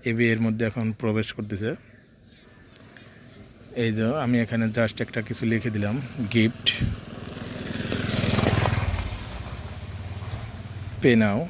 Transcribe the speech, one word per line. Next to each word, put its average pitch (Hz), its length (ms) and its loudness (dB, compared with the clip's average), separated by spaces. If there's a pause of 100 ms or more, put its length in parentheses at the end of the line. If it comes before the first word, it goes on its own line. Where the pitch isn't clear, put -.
এবি 117 220 4
এর 113 140 4
মধ্যে 113 260 2
এখন 110 260 0
প্রবেশ 107 420 0
করতেছে। 107 420 -4 (2000)
এই 113 160 2
যে 110 140 2
আমি 123 340 2
এখানে 113 280 2
just 110 340 0
একটা 117 200 -4
কিছু 110 240 -4
লিখে 113 240 2
দিলাম, 107 320 0 (320)
গিফট, 113 380 4 (4000)
pay 123 140 8
now। 110 340 4